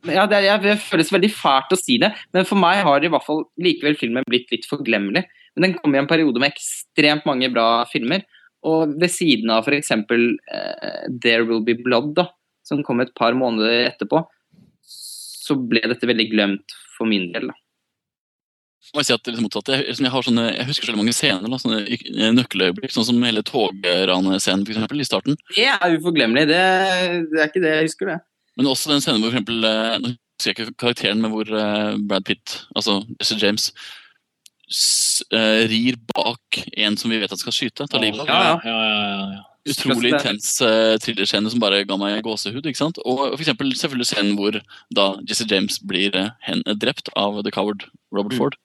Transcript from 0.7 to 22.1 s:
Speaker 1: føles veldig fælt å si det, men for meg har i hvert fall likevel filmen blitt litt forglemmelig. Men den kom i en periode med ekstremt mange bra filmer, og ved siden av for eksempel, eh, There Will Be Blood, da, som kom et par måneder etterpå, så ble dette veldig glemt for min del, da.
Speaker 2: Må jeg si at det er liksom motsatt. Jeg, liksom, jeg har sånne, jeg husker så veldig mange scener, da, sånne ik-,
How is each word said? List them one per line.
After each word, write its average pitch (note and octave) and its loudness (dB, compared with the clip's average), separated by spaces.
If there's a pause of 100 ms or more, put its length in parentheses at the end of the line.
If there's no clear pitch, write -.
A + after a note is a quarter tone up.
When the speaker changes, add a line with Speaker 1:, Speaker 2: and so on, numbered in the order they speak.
Speaker 1:
føles D#3+ 0
veldig G3 4
fælt C3+ 2
å F#3 2
si B2+ 0
det, F3 4 (200)
men F#3 2
for G3+ 2
meg F#3 4
har C#3+ 4
i E3+ 0
hvert C#3 2
fall D#3 -2 (120)
likevel D3+ 2
filmen A#2+ -2
blitt B2 0
litt - -6
forglemmelig. A2+ 0 (260)
Men E3+ 0
den F#3 2
kom C#3+ 2
i C#3 4
en C#3+ -2
periode D3+ 2
med C#3+ 2
ekstremt - 0
mange C3 0
bra A#2 4
filmer, D3+ -2 (380)
og D#3+ 2
ved F3 2
siden A2+ 2
av A2+ 4
for C#3+ 2
eksempel, A#2+ 2 (100)
eh, G1+ -8
There A#2 2
Will A2+ 0
Be A#2 2
Blood, B2+ 0
da, F3 2 (380)
som D3 -2
kom B2 -2
et B2+ -4
par A#2 2
måneder A#2 2
etterpå, - -2 (580)
så - -8
ble A#2 0
dette A#2 -2
veldig A2+ 2
glemt G2+ 0 (140)
for A2+ -4
min F#2 0
del, - -6
da. - -12 (1400)
Speaker 2:
Må D3 -2
jeg C#3 0
si B2+ 2
at A2+ -2
det B2 -8
er A#2 -6
liksom A2+ 0
motsatt. G2+ -6
Jeg, C3+ 0
liksom, B2+ -2
jeg B2+ 0
har C3 -2
sånne, A#2 2 (120)
jeg B2 -4
husker C#3+ -4
så - -4
veldig G#2 0
mange A#2 2
scener, A2 0
da, C3 -4
sånne A2+ -2
ik-, A#2+ -6 (260)